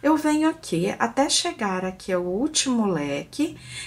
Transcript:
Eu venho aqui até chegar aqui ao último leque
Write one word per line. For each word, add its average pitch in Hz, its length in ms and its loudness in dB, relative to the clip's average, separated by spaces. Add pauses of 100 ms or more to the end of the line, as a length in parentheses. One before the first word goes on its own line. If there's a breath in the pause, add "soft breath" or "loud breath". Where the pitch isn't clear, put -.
Eu 302 140 6
venho 302 320 4
aqui 196 500 0
até 233 300 2
chegar 202 560 -2
aqui 185 280 -6
ao 180 100 2
último 233 640 0
leque 156 720 -2 (280 loud breath)